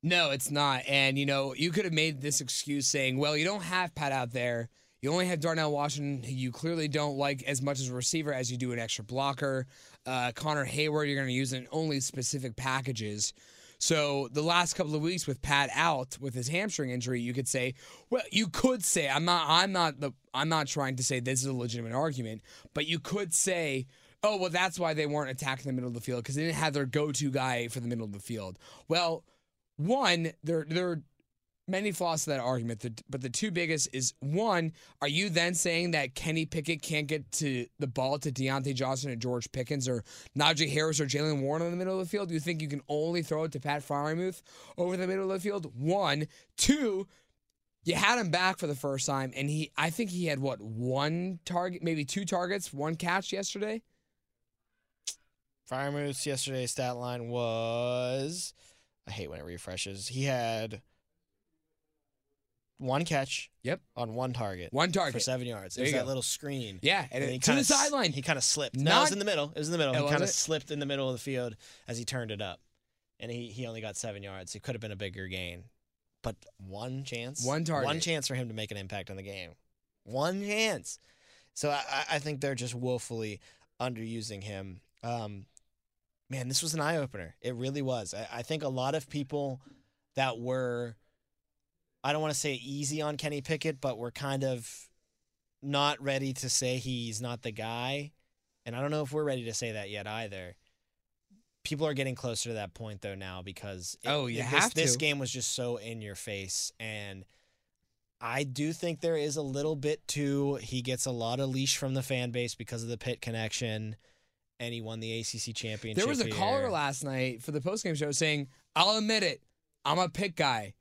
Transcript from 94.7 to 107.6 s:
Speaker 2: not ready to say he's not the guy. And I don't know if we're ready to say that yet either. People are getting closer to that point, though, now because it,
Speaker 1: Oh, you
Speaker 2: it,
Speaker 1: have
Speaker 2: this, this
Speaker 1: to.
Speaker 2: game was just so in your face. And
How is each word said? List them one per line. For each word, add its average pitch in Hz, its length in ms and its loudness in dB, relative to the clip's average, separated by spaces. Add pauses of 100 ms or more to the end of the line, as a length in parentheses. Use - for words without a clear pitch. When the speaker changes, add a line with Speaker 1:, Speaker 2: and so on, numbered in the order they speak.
Speaker 2:
not 143 400 2
ready 135 320 0
to 131 140 -6
say 127 300 2
he's 120 420 -4
not 120 220 -6
the 113 100 -4
guy. 120 600 -4 (520)
And 117 100 -8
I 127 60 -4
don't 143 100 0
know 151 120 0
if 135 100 -6
we're 151 120 0
ready 131 200 0
to 113 100 -4
say 117 180 -2
that 101 180 -6
yet 104 160 -6
either. 98 500 -8 (1080)
People 156 220 0
are 151 80 0
getting 131 220 0
closer 120 320 -4
to 117 60 -4
that 101 200 -6
point, 107 280 -10
though, 101 120 -6
now 92 260 -10
because 92 640 -10
it, - 60 -2
Speaker 1:
Oh, 143 180 0
you 117 140 -4
Speaker 2:
it, 123 60 -4
Speaker 1:
have 160 280 4
Speaker 2:
this, 156 100 4
this 127 100 4
Speaker 1:
to. 127 40 -2
Speaker 2:
game 143 220 2
was 127 100 -2
just - 220 -4
so 120 240 -2
in 113 260 -8
your 101 140 -8
face. 98 640 -6
And 104 440 -8 (960)